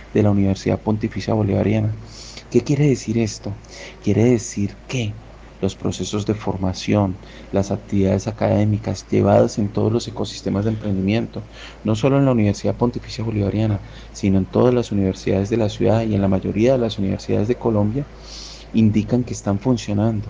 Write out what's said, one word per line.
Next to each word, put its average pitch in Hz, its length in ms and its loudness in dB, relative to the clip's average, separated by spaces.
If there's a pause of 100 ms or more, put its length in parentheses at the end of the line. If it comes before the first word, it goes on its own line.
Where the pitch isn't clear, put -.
(140)
de 107 100 4
la 104 80 6
Universidad 98 480 2
Pontificia 110 540 -2
Bolivariana. 107 580 2 (580)
¿Qué 120 120 4
quiere 143 260 2
decir 113 300 0
esto? 107 340 -2 (520)
Quiere 104 200 4
decir 110 520 0 (120)
que 110 260 -4 (480)
los 98 140 -2
procesos 101 500 -4
de 110 80 0
formación, 98 840 0 (360)
las 98 180 0
actividades 98 580 0
académicas 104 840 0
llevadas 104 480 4
en 104 80 0
todos 107 240 0
los 117 160 -2
ecosistemas 104 580 -4
de 113 60 2
emprendimiento, 107 720 -2 (400)
no 107 120 2
solo 139 220 2
en 139 80 4
la 135 60 4
Universidad 104 420 2
Pontificia - 500 -2
Bolivariana, 104 560 0 (320)
sino 98 280 2
en 92 60 0
todas 120 280 2
las 120 180 -2
universidades 98 600 -2
de 113 60 0
la 107 120 0
ciudad 107 320 2
y 110 140 0
en 101 60 2
la 98 60 2
mayoría 95 440 2
de 131 80 2
las 110 180 -2
universidades 101 500 -2
de 123 60 0
Colombia, 113 540 0 (640)
indican 113 500 2
que 117 100 -8
están 101 260 -2
funcionando 107 720 0